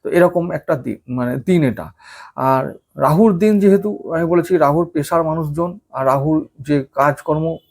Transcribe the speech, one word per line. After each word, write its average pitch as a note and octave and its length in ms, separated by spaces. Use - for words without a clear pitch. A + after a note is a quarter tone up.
তো - 60
এরকম F3 440
একটা D#3 240
দিন, B2 380
মানে B2 220
দিন F3+ 260
এটা। G2 280
আর C3+ 380
রাহুর E3 420
দিন G#3 220
যেহেতু, G3 520
আমি E3 120
বলেছি E3+ 320
রাহুর D3+ 300
পেশার E3 380
মানুষজন, D#3+ 540
আর C3 140
রাহুর C#3 420
যে C#3+ 240
কাজকর্ম D#3 600